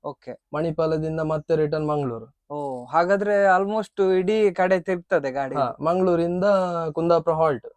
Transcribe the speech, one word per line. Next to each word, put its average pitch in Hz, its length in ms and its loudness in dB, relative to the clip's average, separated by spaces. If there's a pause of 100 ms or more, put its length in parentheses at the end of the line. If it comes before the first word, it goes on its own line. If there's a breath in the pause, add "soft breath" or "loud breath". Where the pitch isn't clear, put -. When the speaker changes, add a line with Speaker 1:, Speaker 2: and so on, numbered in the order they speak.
Speaker 1:
ಓಕೆ. 139 360 -14 (140)
Speaker 2:
ಮಣಿಪಾಲದಿಂದ 160 640 -4
ಮತ್ತೆ 156 360 -2
ರಿಟರ್ನ್ 151 320 -2
ಮಂಗಳೂರು. 131 680 -6
Speaker 1:
ಓ, 135 300 -8
ಹಾಗಾದ್ರೆ 196 600 2
almost 196 720 2
ಇಡೀ 208 320 2
ಕಡೆ 185 300 2
ತಿರುಗ್ತದೆ 175 520 -2
ಗಾಡಿ? 135 220 -4
Speaker 2:
ಹಾ, 131 260 -2
ಮಂಗಳೂರಿಂದ 175 640 0 (480)
ಕುಂದಾಪುರ 165 400 2
halt. 156 340 0 (100)